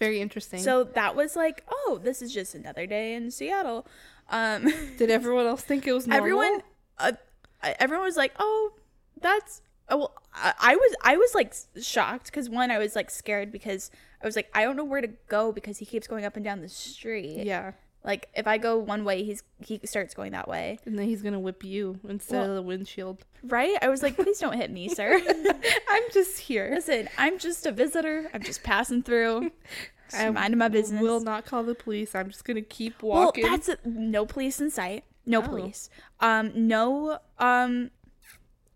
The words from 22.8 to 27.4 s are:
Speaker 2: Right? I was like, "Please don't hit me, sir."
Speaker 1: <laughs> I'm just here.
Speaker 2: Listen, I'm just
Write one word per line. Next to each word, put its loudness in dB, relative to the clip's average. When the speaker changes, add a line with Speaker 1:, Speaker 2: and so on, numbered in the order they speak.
Speaker 2:
Right? 2
I 4
was 2
like, 0
"Please 2
don't -2
hit -2
me, -8
sir." 4
Speaker 1:
<laughs> 2
I'm 4
just 4
here. -2
Speaker 2:
Listen, 0
I'm 2
just -6